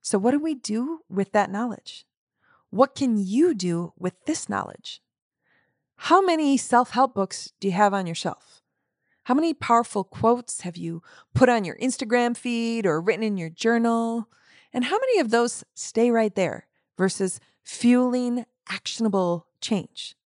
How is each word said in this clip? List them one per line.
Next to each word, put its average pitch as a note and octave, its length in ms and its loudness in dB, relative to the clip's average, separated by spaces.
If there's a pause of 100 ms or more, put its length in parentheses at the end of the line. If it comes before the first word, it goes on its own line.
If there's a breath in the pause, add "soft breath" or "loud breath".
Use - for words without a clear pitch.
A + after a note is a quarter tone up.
So - 180 -2
what G#3 120 2
do D4 80 2
we D#4+ 160 -2
do B3+ 540 -6
with G3 240 -4
that G#3 180 0
knowledge? - 560 -10 (640)
What A#3 240 2
can A#3+ 240 0
you A#3 340 2
do F3 460 -4
with F3+ 160 -6 (100)
this - 240 -6
knowledge? - 540 -8 (960)
How F#4 260 4
many D#4 340 2
self-help B3 580 2
books - 460 -6
do F#3+ 80 -2
you F#3+ 40 -2
have G3+ 200 4
on G3 140 -2
your E3 80 -6
shelf? - 460 -10 (640)
How B3 100 0
many D#4+ 200 2
powerful A#3 480 2
quotes - 600 0
have F3 140 -10
you E3 260 -8 (320 soft breath)
put B3+ 140 6
on A#3 160 2
your E3+ 120 -8
Instagram A#3+ 600 0
feed A#3 480 -2
or D#3+ 160 2
written F#3 220 0
in G#3 140 -2
your E3 140 -6
journal? A#3 760 0 (440 soft breath)
And B3 120 -2
how E4 140 -2
many B4+ 220 2
of A#3 100 0
those A#3+ 320 0 (120)
stay - 360 0
right A3+ 240 2
there D#3 320 -2 (300)
versus F#3 420 0 (240)
fueling B3 840 2 (240)
actionable F#3+ 800 -2 (140)
change? - 640 -6